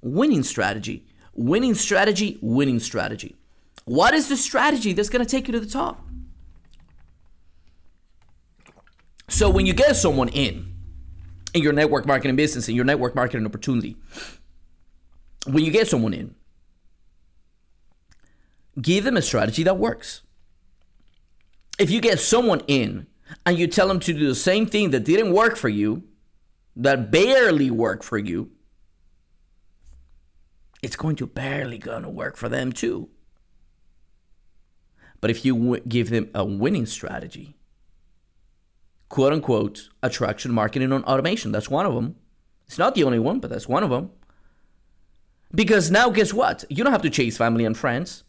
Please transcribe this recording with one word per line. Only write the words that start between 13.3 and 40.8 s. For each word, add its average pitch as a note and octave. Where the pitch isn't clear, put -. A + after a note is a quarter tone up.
opportunity, A2
when D3+
you D#3+
get A3
someone A2+
in, -
give F3+
them B3+
a E3
strategy A2+
that F#3
works. -
If F3
you A3
get G#3+
someone A3
in A2
and F3+
you E3+
tell F#3
them F#3+
to F3
do D3+
the C3
same G3+
thing G#3
that B2+
didn't F#3+
work A3
for C3+
you, G#2+
that B2
barely F#3+
worked A2+
for A2+
you, G2+
it's G#2+
going D#3
to B2+
barely C3+
gonna A2+
work -
for A#2
them B2+
too. -
But A2
if A2+
you C3
w-, A#2+
give A#2
them A2
a F#2+
winning A2+
strategy, -
quote C#3
unquote, A2
attraction B2
marketing A#2+